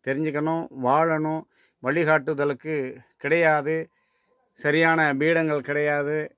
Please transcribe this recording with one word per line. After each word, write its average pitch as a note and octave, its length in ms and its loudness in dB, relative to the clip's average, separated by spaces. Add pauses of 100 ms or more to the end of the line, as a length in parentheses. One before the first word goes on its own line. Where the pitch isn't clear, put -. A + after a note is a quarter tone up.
தெரிஞ்சுக்கணும், D#3 580 -2 (220)
வாழணும். D#3 560 0 (440)
வழிகாட்டுதலுக்கு D3+ 880 0 (480)
கிடையாது, D#3 540 2 (880)
சரியான D#3+ 420 4 (140)
பீடங்கள் D#3 480 0
கிடையாது. D3 500 -2 (200)